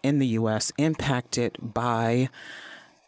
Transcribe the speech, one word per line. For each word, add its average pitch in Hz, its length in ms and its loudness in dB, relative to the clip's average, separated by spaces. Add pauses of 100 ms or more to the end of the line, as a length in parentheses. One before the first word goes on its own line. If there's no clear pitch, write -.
in 143 160 2
the 135 100 4
U 113 220 2
S 107 300 0
impacted 135 800 0
by, 117 680 0 (760)